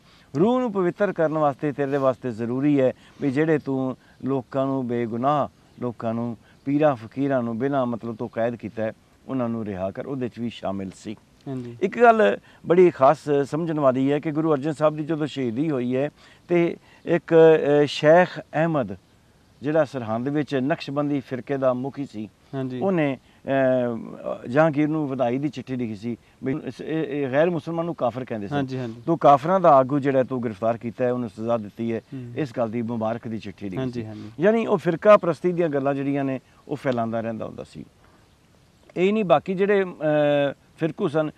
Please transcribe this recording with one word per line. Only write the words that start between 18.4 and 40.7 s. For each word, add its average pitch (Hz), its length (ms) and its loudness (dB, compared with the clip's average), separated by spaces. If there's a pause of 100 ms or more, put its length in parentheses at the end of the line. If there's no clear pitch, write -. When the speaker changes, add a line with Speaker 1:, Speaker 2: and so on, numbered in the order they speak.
Speaker 1:
ਅਹਿਮਦ, 143 560 -2 (680)
ਜਿਹੜਾ 151 220 2
ਸਰਹੰਦ 120 440 -4
ਵਿੱਚ 143 260 -4
ਨਕਸ਼ਬੰਦੀ 143 680 -2
ਫਿਰਕੇ 131 360 -6
ਦਾ 131 180 0
ਮੁਖੀ 131 320 -8
ਸੀ, 107 220 -10 (260)
Speaker 2:
ਹਾਂਜੀ। 127 260 -6
Speaker 1:
ਉਹਨੇ, 160 360 0
ਅਹ, 123 1300 -2
ਜਹਾਂਗੀਰ 151 400 2
ਨੂੰ 151 200 -2
ਵਧਾਈ 127 300 -2
ਦੀ 143 100 -4
ਚਿੱਠੀ 131 280 -8
ਲਿਖੀ 110 200 -4
ਸੀ 113 200 -6 (280)
ਵੀ 135 200 -2
ਇਸ, - 160 -10
ਇਹ, 160 240 -4
ਇਹ 139 280 -4
ਗੈਰ 160 180 4
ਮੁਸਲਮਾਨ 170 360 -4
ਨੂੰ 165 80 -6
ਕਾਫਰ 127 300 -4
ਕਹਿੰਦੇ 104 240 -8
ਸਨ। 143 80 -4
Speaker 2:
ਹਾਂਜੀ, 131 220 -4
ਹਾਂਜੀ। 117 280 -10
Speaker 1:
"ਤੂੰ 165 120 0
ਕਾਫਰਾਂ 151 420 6
ਦਾ 170 100 6
ਆਗੂ 135 280 4
ਜਿਹੜਾ 131 240 2
ਤੂੰ 123 200 -4
ਗ੍ਰਿਫਤਾਰ 113 360 -2
ਕੀਤਾ 120 260 -6
ਹੈ, 123 80 2
ਉਹਨੂੰ 123 160 -4
ਸਜ਼ਾ 117 280 -2
ਦਿੱਤੀ 113 360 -6
ਹੈ, 110 80 -4 (140)
Speaker 2:
ਹੂੰ। 123 220 -12
Speaker 1:
ਇਸ 143 200 -4
ਗੱਲ 117 140 -2
ਦੀ 120 120 -4
ਮੁਬਾਰਕ 113 460 -4
ਦੀ 110 100 -8
ਚਿੱਠੀ 101 260 -14
ਲਿਖੀ 101 120 -8
Speaker 2:
ਹਾਂਜੀ, 131 160 -6
Speaker 1:
ਸੀ।" 120 120 -8
Speaker 2:
ਹਾਂਜੀ। 107 260 -14 (100)
Speaker 1:
ਯਾਨੀ 220 260 2
ਉਹ 202 120 0
ਫਿਰਕਾ 175 380 6
ਪ੍ਰਸਤੀ 180 360 0
ਦੀਆਂ 170 160 0
ਗੱਲਾਂ 143 260 0
ਜਿਹੜੀਆਂ 139 300 -2
ਨੇ, 135 160 -4 (280)
ਉਹ 143 80 -6
ਫੈਲਾਉਂਦਾ 117 440 -2
ਰਹਿੰਦਾ 110 260 -8
ਹੁੰਦਾ - 180 -12
ਸੀ। - 200 -18 (1120)
ਇਹ 185 160 2
ਨਹੀਂ, 220 120 0
ਬਾਕੀ 170 300 2
ਜਿਹੜੇ, 196 300 2
ਅਹ, 185 40 -8 (880)